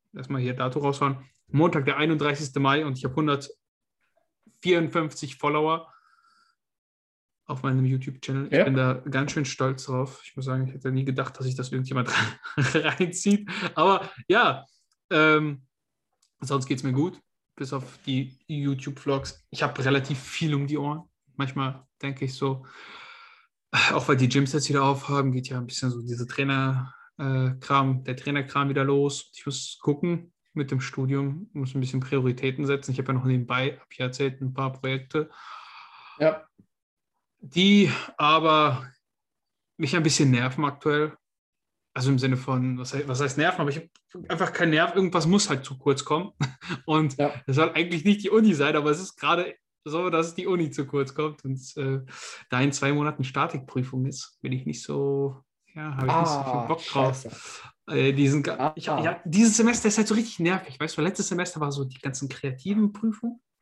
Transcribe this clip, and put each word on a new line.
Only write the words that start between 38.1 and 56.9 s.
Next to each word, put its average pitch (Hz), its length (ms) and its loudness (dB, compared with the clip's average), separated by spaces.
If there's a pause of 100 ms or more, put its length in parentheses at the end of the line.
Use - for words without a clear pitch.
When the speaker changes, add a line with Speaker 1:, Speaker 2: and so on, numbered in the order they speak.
Speaker 1:
aber 151 680 4 (920)
mich 147 180 -2
ein 165 80 2
bisschen 147 280 4
nerven 127 340 0
aktuell. 151 500 0 (800)
Also 131 160 0
im 135 100 4
Sinne 127 180 2
von, 127 400 -2
was 127 160 -10
he-, 143 140 -4
was 131 140 -2
heißt 139 160 -2
nerven? 156 240 2
Aber 143 80 0
ich 139 80 -4
hab - 540 -14
einfach 170 220 0
keinen 170 180 2
Nerv. 160 240 4
Irgendwas 175 320 2
muss 202 220 4
halt 135 160 -2
zu 135 120 -12
kurz 135 280 0
kommen. 170 340 -2
<laughs> 135 460 -8
Und 156 320 2
Speaker 2:
Ja. 143 160 0 (120)
Speaker 1:
es 131 100 0
soll 160 180 2
eigentlich 170 320 0
nicht 202 180 4
die 190 60 -2
Uni 220 240 6
sein, 147 220 2
aber 151 160 2
es 151 80 0
ist 190 180 -12
gerade 175 380 0 (300)
so, 170 240 -2
dass 165 260 0
die 180 120 -6
Uni 170 240 0
zu 139 160 -4
kurz 135 260 -2
kommt. 151 320 -6
Und, 135 140 -4 (180)
äh, 135 240 -2 (480)
da 127 120 2
in 139 120 4
zwei 139 180 0
Monaten 147 320 0
Statikprüfung 131 840 -4
ist, - 340 -12
bin 131 100 -6
ich 127 140 -6
nicht 147 180 -6
so, 139 600 -4 (320)
ja, 151 200 -8
hab 131 120 -2
ich 151 60 2
nicht 170 140 4
so 143 160 0
viel 131 100 -4
Speaker 2:
Ah, 120 140 -2
Speaker 1:
Bock 165 180 -4
drauf. 131 380 0